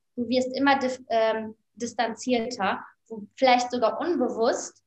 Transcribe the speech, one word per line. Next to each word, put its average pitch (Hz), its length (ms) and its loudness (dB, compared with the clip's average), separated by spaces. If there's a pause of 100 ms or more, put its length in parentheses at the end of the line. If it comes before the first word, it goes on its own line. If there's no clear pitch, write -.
(160)
du 240 120 -4
wirst 254 280 0
immer 269 220 4
dif-, 254 300 -4
ähm, 220 460 0 (200)
distanzierter, 233 1080 -2 (560)
vielleicht 247 340 4
sogar 226 300 0
unbewusst, 262 880 -2